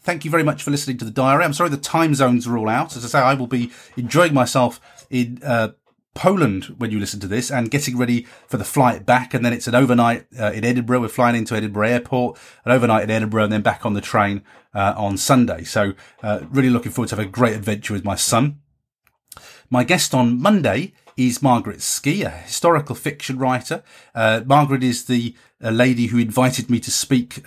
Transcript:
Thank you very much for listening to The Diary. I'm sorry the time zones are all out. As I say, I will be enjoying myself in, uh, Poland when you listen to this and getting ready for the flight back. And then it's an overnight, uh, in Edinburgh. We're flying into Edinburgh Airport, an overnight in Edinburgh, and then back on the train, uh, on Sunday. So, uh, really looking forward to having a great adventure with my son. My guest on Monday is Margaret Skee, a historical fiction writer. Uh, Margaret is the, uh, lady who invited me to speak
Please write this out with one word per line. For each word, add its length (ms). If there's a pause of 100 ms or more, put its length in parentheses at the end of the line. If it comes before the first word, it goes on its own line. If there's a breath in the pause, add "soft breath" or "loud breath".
Thank 220
you 60
very 120
much 200
for 80
listening 280
to 60
The 60
Diary. 340
I'm 100
sorry 160
the 80
time 360
zones 320
are 120
all 100
out. 280
As 80
I 40
say, 100
I 160
will 120
be 240 (260 loud breath)
enjoying 380
myself 760
in, 340
uh, 260 (460)
Poland 500 (120)
when 140
you 100
listen 200
to 60
this 240
and 200
getting 260
ready 300 (200 loud breath)
for 120
the 60
flight 420
back. 260
And 100
then 120
it's 120
an 80
overnight, 520 (120)
uh, 140
in 100
Edinburgh. 380
We're 80
flying 260
into 220
Edinburgh 320
Airport, 500 (280 loud breath)
an 60
overnight 320
in 60
Edinburgh, 340
and 80
then 100
back 240
on 80
the 80
train, 400 (320 soft breath)
uh, 200
on 220
Sunday. 480
So, 300 (280 soft breath)
uh, 180 (100)
really 180
looking 240
forward 160
to 80
having 140
a 20
great 240
adventure 380
with 100
my 100
son. 460 (1080 loud breath)
My 140
guest 300
on 240
Monday 540 (240 soft breath)
is 260
Margaret 380
Skee, 440
a 40
historical 680
fiction 440
writer. 440 (320 soft breath)
Uh, 300
Margaret 400
is 220
the, 280 (300 soft breath)
uh, 60
lady 380
who 100
invited 500
me 120
to 100
speak 560